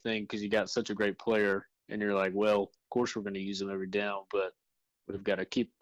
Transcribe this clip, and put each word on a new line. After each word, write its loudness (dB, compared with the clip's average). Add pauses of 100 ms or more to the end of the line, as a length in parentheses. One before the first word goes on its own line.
thing -2
'cause -6
you -4
got 2
such -2
a 0
great 0
player, 2 (220)
and -4
you're 2
like, 2
"Well, 4
of -12
course 0
we're -4
gonna -4
use -4
him -4
every -4
down, -2
but 0 (540)
we've -8
gotta 0
keep 0 (140)